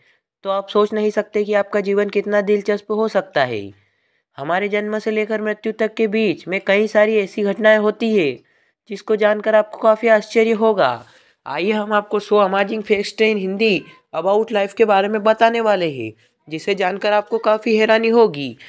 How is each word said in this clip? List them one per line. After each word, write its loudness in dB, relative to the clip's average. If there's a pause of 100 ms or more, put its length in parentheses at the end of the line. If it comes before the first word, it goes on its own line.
(420)
तो -6
आप -4
सोच 0
नहीं 0
सकते -4
कि -4
आपका 0
जीवन -2
कितना -2
दिलचस्प -2
हो -2
सकता -2
है। -6 (640)
हमारे -4
जन्म -4
से -4
लेकर -4
मृत्यु -6
तक -4
के 0
बीच -2
में -4
कई 2
सारी 2
ऐसी -2
घटनाएं 4
होती 0
है, 0 (500)
जिसको -2
जानकर 2
आपको 2
काफ़ी 2
आश्चर्य 2
होगा। 0 (420)
आइए -4
हम -4
आपको -2
सौ 0
अमेजिंग 0
फैक्ट्स -2
in 0
हिंदी -2 (320)
about 0
life -2
के 2
बारे 2
में -4
बताने 2
वाले 0
हैं, -8 (360)
जिसे -4
जानकर -2
आपको -2
काफ़ी 0
हैरानी 2
होगी। 2 (120)